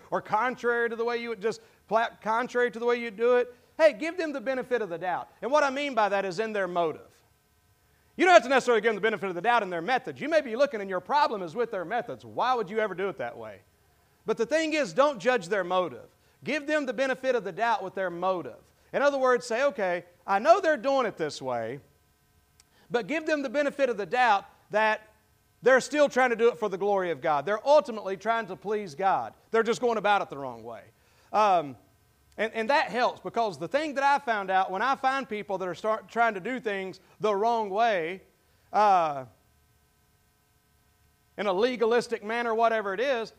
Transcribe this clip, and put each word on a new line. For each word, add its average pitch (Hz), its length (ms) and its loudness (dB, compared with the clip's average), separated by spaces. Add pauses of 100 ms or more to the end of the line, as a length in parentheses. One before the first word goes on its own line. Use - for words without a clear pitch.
or 175 140 -2
contrary 233 680 0
to 226 60 -8
the 226 100 -4
way 240 120 -2
you 233 120 -8
would, 220 100 -8
just 208 220 -4 (260)
flat 220 320 0
contrary 240 520 0
to 220 80 -10
the 233 60 -4
way 240 100 2
you 233 160 -6
do 233 240 2
it, 247 180 0 (240)
hey, 302 160 6
give 320 240 -6
them 320 160 -4
the 269 80 -6
benefit 247 400 -2
of 202 80 -6
the 165 80 -8
doubt. 160 320 -4 (140)
And 226 80 -4
what 294 120 6
I 277 60 2
mean 277 240 -4
by 214 160 2
that 196 160 0
is 180 140 -6
in 220 120 -4
their 202 160 -2
motive. 165 340 -2 (1160)
You 311 80 4
don't 370 80 8
have 339 100 10
to 254 60 -6
necessarily 240 320 2
give 226 80 2
them 220 60 -2
the 185 60 -8
benefit 196 280 -2
of 175 60 -6
the 175 60 -6
doubt 233 200 2
in 190 80 -4
their 170 140 -6
methods. 185 360 -4
You 277 100 -6
may 320 120 2
be 233 140 -6
looking 226 260 -2
and 196 80 -8
your 185 100 -2
problem 247 440 0
is 160 120 -10
with 233 140 -2
their 185 160 -6
methods. 151 400 -6
Why 180 300 0
would 208 160 -4
you 220 80 -4
ever 208 160 -2
do 190 120 -4
it 180 120 -6
that - 180 -8
way? 107 220 -16 (680)
But - 120 -2
the 226 100 0
thing 311 260 0
is, 277 180 0
don't 262 280 2
judge 208 300 -2
their 196 140 0
motive. 175 460 -4 (340)
Give 285 220 -6
them 294 220 -2
the 247 60 -4
benefit 262 420 -2
of 220 80 -2
the 190 80 -8
doubt 202 320 -2
with 185 100 -10
their 190 160 -4
motive. 170 480 -4 (340)
In 220 120 0
other 277 160 2
words, 254 260 2
say, 240 200 0
"Okay, 190 380 -2 (220)
I 196 140 2
know 330 200 6
they're 320 180 2
doing 269 280 0
it 190 100 -4
this 147 280 -6
way," 120 360 -4 (1120)
but 226 160 -2
give 311 220 -4
them 302 160 0
the 269 60 -4
benefit 277 380 0
of 233 100 -2
the 202 100 -4
doubt 220 380 2 (260)
that 214 300 2 (600)
they're 254 180 6
still 285 300 2
trying 254 220 2
to 233 40 -2
do 226 140 4
it 240 80 -2
for 214 120 -2
the 185 80 -6
glory 190 340 0
of 135 100 -6
God. 143 240 0
They're 208 220 -2
ultimately 220 500 2
trying 226 300 -2
to 185 80 -10
please 196 400 -6
God. 156 400 0 (160)
They're 220 100 4
just 226 180 0
going 233 200 0
about 196 240 2
it - 80 -12
the 143 80 -10
wrong 120 240 -10
way. 113 180 -14 (500)
Um, 180 440 2 (600)
and, 220 200 -4
and 220 160 -2
that 294 180 2
helps, 202 300 0
because 185 400 -4
the 165 80 -6
thing 294 260 -2
that 269 100 4
I 277 140 4
found 214 320 -2
out, 190 220 4
when 190 100 -2
I 262 140 2
find 262 340 0
people 202 300 -4
that 185 80 -4
are 175 80 -4
start, 214 340 -2
trying 226 240 2
to 190 60 -6
do 233 200 -4
things 190 400 -6 (200)
the 208 160 2
wrong 220 340 0
way, 190 520 0 (520)
uh, 170 520 4 (2000)
in 202 100 -4
a 196 60 2
legalistic 226 720 0
manner, 226 320 -2
whatever 220 380 2
it 190 80 -6
is, 247 380 -4